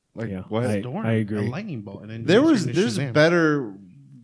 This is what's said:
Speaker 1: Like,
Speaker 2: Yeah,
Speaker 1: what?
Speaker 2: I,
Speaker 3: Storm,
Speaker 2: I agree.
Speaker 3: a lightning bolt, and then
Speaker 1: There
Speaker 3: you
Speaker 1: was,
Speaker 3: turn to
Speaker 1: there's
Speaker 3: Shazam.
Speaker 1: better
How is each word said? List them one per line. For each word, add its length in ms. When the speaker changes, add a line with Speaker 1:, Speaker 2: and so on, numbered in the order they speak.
Speaker 1:
Like, 160
Speaker 2:
Yeah, 180
Speaker 1:
what? 180
Speaker 2:
I, 140
Speaker 3:
Storm, 260
Speaker 2:
I 60
agree. 340
Speaker 3:
a 40
lightning 320
bolt, 200
and 80
then 140
Speaker 1:
There 160
Speaker 3:
you 60
Speaker 1:
was, 180
Speaker 3:
turn 100
to 60
Speaker 1:
there's 180
Speaker 3:
Shazam. 140
Speaker 1:
better 600